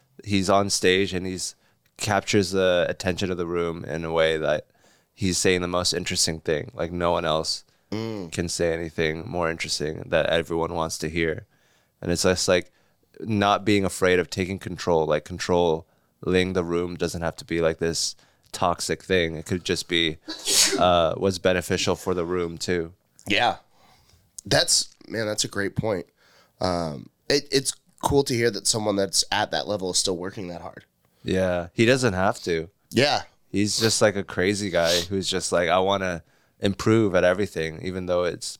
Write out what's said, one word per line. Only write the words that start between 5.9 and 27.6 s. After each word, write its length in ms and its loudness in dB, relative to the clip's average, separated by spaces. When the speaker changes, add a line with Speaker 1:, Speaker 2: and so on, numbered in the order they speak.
Speaker 1:
interesting 480 -2
thing. 340 -2
Like, 160 -4
no 200 0
one 120 0
else 400 -2
Speaker 2:
Mm. 400 -8
Speaker 1:
can 180 -4
say 240 0
anything 560 -4
more 200 -2
interesting 580 -6
that 200 2
everyone 460 -2
wants 260 -4
to 100 -6
hear. 360 -2
And 100 -2
it's 120 0
just, 240 2
like, 240 2
not 460 2
being 200 4
afraid 340 2
of 100 -2
taking 300 -4
control, 460 0
like, 200 0
controlling 1300 0
the 100 0
room 320 -2
doesn't 260 -4
have 160 -4
to 80 -14
be, 160 -2
like, 180 2
this 360 -2
toxic 520 -2
thing. 320 0
It 100 -10
could 200 -4
just 220 -2
be, 300 0
uh, 360 4
what's 220 0
beneficial 580 0
for 180 -2
the 120 -2
room 320 -2
too. 360 -2
Speaker 2:
Yeah. 300 2
That's, 440 2
man, 200 -4
that's 160 -2
a 40 -4
great 280 -4
point. 320 -2
Um, 500 -2
it, 220 0
it's 220 0